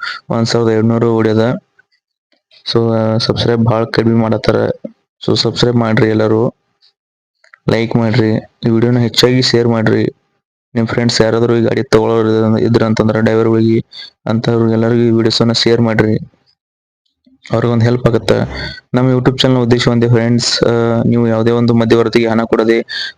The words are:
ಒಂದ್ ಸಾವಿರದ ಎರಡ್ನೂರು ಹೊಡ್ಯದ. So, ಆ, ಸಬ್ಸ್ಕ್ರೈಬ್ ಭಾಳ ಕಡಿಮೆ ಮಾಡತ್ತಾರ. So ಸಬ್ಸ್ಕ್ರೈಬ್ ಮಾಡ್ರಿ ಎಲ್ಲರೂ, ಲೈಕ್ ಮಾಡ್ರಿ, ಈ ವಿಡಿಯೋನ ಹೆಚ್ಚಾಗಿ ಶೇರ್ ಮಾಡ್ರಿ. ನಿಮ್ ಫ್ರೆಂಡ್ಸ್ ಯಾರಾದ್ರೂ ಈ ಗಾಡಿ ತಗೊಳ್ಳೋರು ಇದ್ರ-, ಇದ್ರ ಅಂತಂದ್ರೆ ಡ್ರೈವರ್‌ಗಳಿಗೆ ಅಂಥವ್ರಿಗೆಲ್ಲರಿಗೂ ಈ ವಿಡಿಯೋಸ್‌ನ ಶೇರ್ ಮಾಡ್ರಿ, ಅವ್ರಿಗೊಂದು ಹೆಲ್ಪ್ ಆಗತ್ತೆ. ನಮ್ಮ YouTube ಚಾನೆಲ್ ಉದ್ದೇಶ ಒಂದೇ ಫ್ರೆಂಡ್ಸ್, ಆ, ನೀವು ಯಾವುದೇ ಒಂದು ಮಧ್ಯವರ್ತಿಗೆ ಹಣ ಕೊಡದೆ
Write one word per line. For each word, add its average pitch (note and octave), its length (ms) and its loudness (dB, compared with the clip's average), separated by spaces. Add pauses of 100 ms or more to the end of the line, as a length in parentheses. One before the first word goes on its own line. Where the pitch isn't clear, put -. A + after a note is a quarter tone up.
(280)
ಒಂದ್ A#2 200 -2
ಸಾವಿರದ A#2 240 0
ಎರಡ್ನೂರು A2+ 380 0
ಹೊಡ್ಯದ. A2 340 0 (1200)
So, - 120 0 (140)
ಆ, A2+ 80 0 (180)
ಸಬ್ಸ್ಕ್ರೈಬ್ A2+ 460 -2
ಭಾಳ A2+ 260 0
ಕಡಿಮೆ A2+ 280 0
ಮಾಡತ್ತಾರ. A2 400 0 (640)
So - 140 -4
ಸಬ್ಸ್ಕ್ರೈಬ್ A#2+ 420 -2
ಮಾಡ್ರಿ A2+ 320 0
ಎಲ್ಲರೂ, A2 320 0 (1300)
ಲೈಕ್ A2 260 -2
ಮಾಡ್ರಿ, A2 340 0 (300)
ಈ A#2+ 100 -2
ವಿಡಿಯೋನ A#2+ 300 0
ಹೆಚ್ಚಾಗಿ B2 420 0
ಶೇರ್ A#2 260 0
ಮಾಡ್ರಿ. A2 360 0 (680)
ನಿಮ್ A#2 120 -2
ಫ್ರೆಂಡ್ಸ್ A#2+ 340 -2
ಯಾರಾದ್ರೂ A2+ 340 0
ಈ A#2 80 0
ಗಾಡಿ A2+ 220 -2
ತಗೊಳ್ಳೋರು A2 440 0
ಇದ್ರ-, A2 320 0
ಇದ್ರ A#2 240 2
ಅಂತಂದ್ರೆ A2 360 0
ಡ್ರೈವರ್‌ಗಳಿಗೆ A2+ 600 2 (460)
ಅಂಥವ್ರಿಗೆಲ್ಲರಿಗೂ A2+ 800 0
ಈ A#2 80 2
ವಿಡಿಯೋಸ್‌ನ A2+ 420 0
ಶೇರ್ A#2 260 0
ಮಾಡ್ರಿ, G#2+ 340 0 (1300)
ಅವ್ರಿಗೊಂದು A#2 400 0
ಹೆಲ್ಪ್ B2 220 0
ಆಗತ್ತೆ. A2+ 320 2 (540)
ನಮ್ಮ B2 160 2
YouTube C3 300 0
ಚಾನೆಲ್ C3 240 2
ಉದ್ದೇಶ A#2+ 260 0
ಒಂದೇ A#2+ 200 2
ಫ್ರೆಂಡ್ಸ್, A#2 420 0 (120)
ಆ, A#2 100 2 (320)
ನೀವು A#2 220 0
ಯಾವುದೇ A2+ 260 0
ಒಂದು A#2+ 220 2
ಮಧ್ಯವರ್ತಿಗೆ A#2 540 2
ಹಣ A2+ 160 0
ಕೊಡದೆ A2+ 340 0 (400)